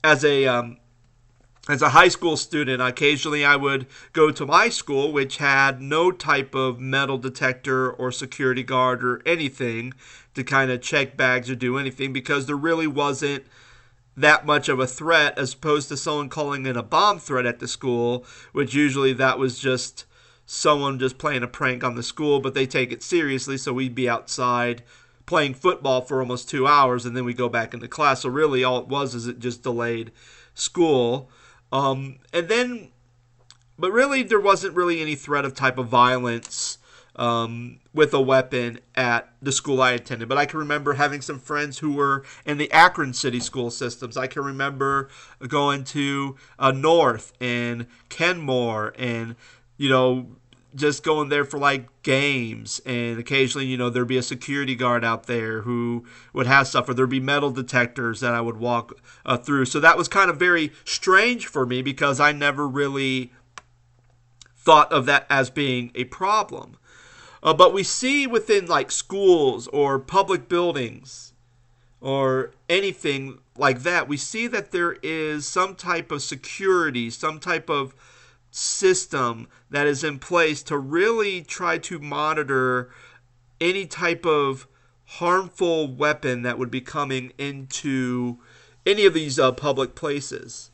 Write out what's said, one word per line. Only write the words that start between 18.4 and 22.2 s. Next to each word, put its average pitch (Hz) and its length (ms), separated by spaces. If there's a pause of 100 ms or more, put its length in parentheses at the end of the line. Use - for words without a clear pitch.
which 127 220
usually 139 400
that 131 240
was 127 220
just - 460 (400)
someone 139 520
just 131 200
playing 139 260
a 123 40
prank 127 360
on 123 120
the 120 80
school, 147 360